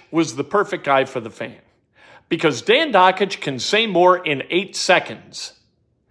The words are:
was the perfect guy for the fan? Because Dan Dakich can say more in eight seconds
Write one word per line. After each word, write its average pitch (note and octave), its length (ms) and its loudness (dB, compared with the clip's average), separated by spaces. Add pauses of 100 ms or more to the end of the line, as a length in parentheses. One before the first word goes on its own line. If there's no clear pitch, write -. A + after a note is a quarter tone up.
(120)
was D#3 240 -2
the C#3 80 -4
perfect G3 420 -4
guy C3+ 200 2
for C3+ 140 -8
the A2 100 -10
fan? A2+ 280 -14 (720)
Because D#3 320 0
Dan C4+ 320 2
Dakich F#3+ 480 2
can C3+ 180 -6
say A3 280 0
more F3+ 300 4
in D3+ 320 -4
eight F#3+ 260 -2
seconds - 760 -2 (580)